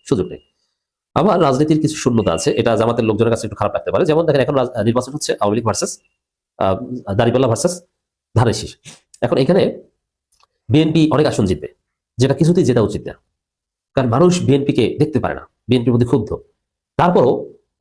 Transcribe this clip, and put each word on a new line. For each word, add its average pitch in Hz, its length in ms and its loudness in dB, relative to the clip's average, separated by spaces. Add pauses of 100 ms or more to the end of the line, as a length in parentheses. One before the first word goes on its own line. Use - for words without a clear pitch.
সুযোগ 92 220 0
নেই। - 100 -16 (760)
আবার 175 300 2
রাজনীতির 151 380 2
কিছু - 200 -2
শূন্যতা 113 340 0
আছে, - 120 -2 (100)
এটা 117 200 0
জামাতের 117 300 0
লোকজনের 110 240 2
কাছে 110 140 -4
একটু - 120 -12
খারাপ 104 160 -2
লাগতে - 180 -6
পারে। 185 160 2
যেমন 156 180 2
দেখেন, 139 180 2
এখন 147 140 -2
রাজ-, 123 140 -2 (140)
নির্বাচন 120 280 -2
হচ্ছে - 160 -6 (100)
আওয়ামী 104 160 0
লীগ 113 120 -4
ভার্সেস, 139 220 -4 (680)
আহ, 95 160 0 (440)
দাঁড়িপাল্লা 123 320 2
ভার্সেস 175 220 -2 (640)
ধানের 110 240 2
শীষ। - 120 -10 (540)
এখন 117 180 -2
এখানে 160 180 2 (1080)
বিএনপি 160 320 2 (120)
অনেক 147 180 2
আসন 110 180 0
জিতবে, 76 200 -6 (480)
যেটা 135 220 2
কিছুতেই 165 300 2
জেতা 123 180 2
উচিত - 220 -10
না, - 40 -12 (840)
কারণ 127 200 0
মানুষ 175 160 4 (160)
বিএনপিকে 135 380 2 (160)
দেখতে 151 220 0
পারে 80 160 -4
না, - 40 -16 (240)
বিএনপির 123 260 2
মধ্যে 117 180 2
ক্ষুব্ধ। 123 180 0 (720)
তারপরও 165 320 4 (500)